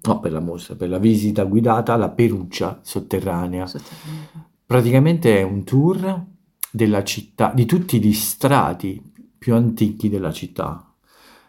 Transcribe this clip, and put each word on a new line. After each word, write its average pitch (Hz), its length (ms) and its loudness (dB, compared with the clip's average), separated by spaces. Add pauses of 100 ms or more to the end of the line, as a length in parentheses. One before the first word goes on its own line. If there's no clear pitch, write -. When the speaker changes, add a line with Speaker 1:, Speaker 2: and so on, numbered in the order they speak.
Speaker 1:
No, - 160 2
per 82 140 -4
la 78 80 -4
mostra, 87 340 -10
per 90 140 -6
la 92 100 -4
visita 107 460 2
guidata 113 480 2
alla 107 180 0
Perugia 95 720 -2
sotterranea. 90 840 -6
Speaker 2:
Sotterranea. - 840 -16 (180)
Speaker 1:
Praticamente 123 720 4
è 95 40 2
un 95 200 -2
tour 180 640 0 (480)
della 107 320 2
città, - 500 -4
di 123 100 4
tutti 175 360 2
gli 104 120 4
strati 101 880 -2 (380)
più 120 160 0
antichi 113 540 0
della 92 240 -2
città. 82 600 -10 (560)